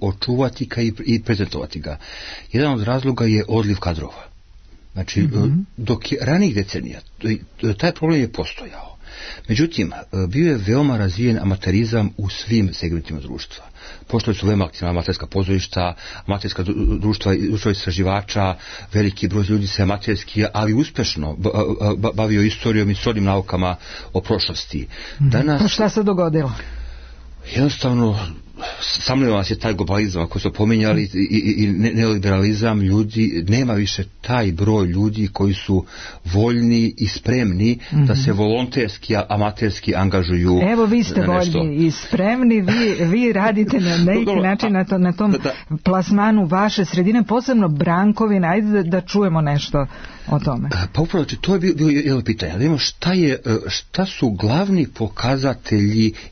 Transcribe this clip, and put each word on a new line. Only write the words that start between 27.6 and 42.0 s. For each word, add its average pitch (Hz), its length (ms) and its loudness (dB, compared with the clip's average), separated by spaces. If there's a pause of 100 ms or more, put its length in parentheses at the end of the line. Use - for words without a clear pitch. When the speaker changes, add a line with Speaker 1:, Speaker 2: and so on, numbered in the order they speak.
Speaker 1:
samlio 127 540 0
nas 98 160 0
je 107 80 -4
taj 110 140 -2
globalizam, 92 500 0
ako 85 160 -4
ste 98 120 -2
pominjali, 107 520 2
i, 98 140 -6 (140)
i, 107 320 2
i 104 40 4
ne-, 101 260 2
neoliberalizam, 104 880 2
ljudi, 107 680 2
nema 120 260 2
više 101 300 0 (180)
taj 117 300 0
broj 101 360 2
ljudi 104 400 0
koji 98 260 0
su 95 320 0 (400)
voljni 117 720 2
i 110 100 0
spremni 113 720 0 (140)
Speaker 2:
Mhm. 147 120 6
Speaker 1:
da 123 100 4
se 135 160 2
volonterski, 110 840 0
a-, 98 140 0
amaterski 104 640 -2
angažuju 90 680 2
Speaker 2:
Evo, 226 220 4
vi 226 180 4
ste - 180 0
Speaker 1:
na 175 120 2
nešto. 175 260 2
Speaker 2:
voljni 156 180 0
i 165 140 4
spremni, 226 720 2